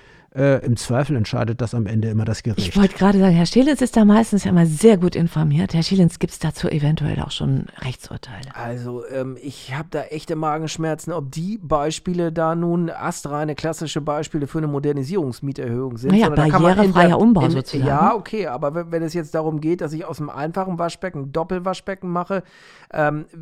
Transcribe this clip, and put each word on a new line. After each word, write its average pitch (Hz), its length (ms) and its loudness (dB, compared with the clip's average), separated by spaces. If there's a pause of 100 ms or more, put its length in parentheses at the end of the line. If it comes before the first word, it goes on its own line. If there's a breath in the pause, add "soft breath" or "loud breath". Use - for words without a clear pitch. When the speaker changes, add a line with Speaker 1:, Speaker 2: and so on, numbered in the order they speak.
(360 soft breath)
Speaker 1:
Äh, 139 300 2
im 120 120 2
Zweifel 135 380 0
entscheidet 117 460 -2
das 120 140 -4
am 117 100 0
Ende 110 220 0
immer 110 180 0
das 110 160 -4
Gericht. 101 280 -2
Speaker 2:
Ich - 60 -2
wollte 196 220 6
gerade 196 220 4
sagen, 190 160 6
Herr 170 100 4
Schelenz 262 360 4
ist 247 140 0
da 220 80 6
meistens 208 420 4
ja 190 40 -2
immer 175 160 4
sehr 180 320 6
gut 175 180 0
informiert. 160 600 0
Herr 165 80 2
Schelenz, 185 340 2
gibt's - 220 -6
dazu 160 280 -4
eventuell 147 540 -2
auch - 80 -8
schon 139 380 -2 (100)
Rechtsurteile? - 800 -12
Speaker 3:
Also, 120 480 -10 (100)
ähm, 131 260 -6
ich 131 380 -12
hab 160 140 -10
da 151 140 -4
echte 156 300 -8
Magenschmerzen, 156 760 -4
ob 143 200 -8
die 190 300 -8
Beispiele 165 680 -2
da 160 240 0
nun 170 340 0
astreine 151 640 -6
klassische 156 480 -6
Beispiele 147 460 -4
für 165 100 -6
eine 156 80 -2
Modernisierungsmieterhöhung 139 1300 -4
sind, 127 160 2
Speaker 2:
Naja, 214 120 6
Speaker 3:
sondern 151 220 4
da 151 40 4
kann 175 120 6
man 185 140 6
Speaker 2:
barrierefreier 185 260 6
Speaker 3:
entweder 175 160 6
Speaker 2:
Umbau 196 260 6
Speaker 3:
in, - 60 4
Speaker 2:
sozusagen. 131 360 -2
Speaker 3:
ja, 156 280 2
okay, 202 320 -6
aber 139 260 -4
wenn, 170 180 -8
wenn 165 120 -2
es 160 100 -6
jetzt 170 220 -6
darum 156 260 -2
geht, 165 200 -2
dass 156 120 -6
ich 160 100 -8
aus 165 160 -12
einem 147 120 -8
einfachen 170 480 -6
Waschbecken 170 460 -6
ein 139 60 -12
Doppelwaschbecken 180 800 -6
mache, 175 320 -4 (500 soft breath)
ähm, 151 340 -2 (160)